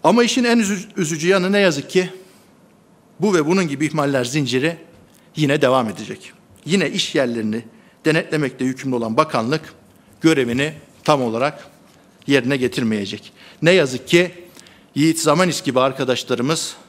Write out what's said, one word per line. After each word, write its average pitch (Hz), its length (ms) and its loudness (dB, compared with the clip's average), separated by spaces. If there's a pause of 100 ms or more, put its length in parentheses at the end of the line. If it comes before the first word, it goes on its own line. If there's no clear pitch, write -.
Ama 226 200 6
işin 240 200 0
en 240 140 4
üzü-, 202 380 -2
üzücü 165 320 -2
yanı 190 240 2
ne 202 60 2
yazık 165 320 0
ki 185 200 0 (1080)
bu 196 140 2
ve 156 120 2
bunun 180 220 0
gibi 139 180 -4
ihmaller 143 380 0
zinciri 131 520 -2 (600)
yine 139 260 2
devam 127 260 2
edecek. 107 440 -12 (320)
Yine 160 260 0
iş - 240 -6
yerlerini 117 500 -2 (400)
denetlemekle 156 600 0
yükümlü 131 320 -4
olan 113 200 -2
bakanlık 139 580 -2 (460)
görevini 139 520 2 (320)
tam 147 180 2
olarak 123 440 -4 (600)
yerine 135 300 2
getirmeyecek. 110 760 -4 (300)
Ne 156 80 4
yazık 139 380 2
ki 170 260 2 (600)
Yiğit 160 260 2
Zamanis 156 420 2
gibi 127 180 0
arkadaşlarımız 131 960 -2 (120)